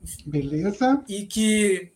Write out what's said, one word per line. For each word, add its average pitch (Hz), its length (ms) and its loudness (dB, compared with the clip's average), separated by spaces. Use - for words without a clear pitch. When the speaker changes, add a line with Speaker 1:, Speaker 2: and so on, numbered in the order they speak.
Speaker 1:
Enfim. - 240 -16
Speaker 2:
Beleza. 165 800 0
Speaker 1:
E 202 200 -6
que 208 680 2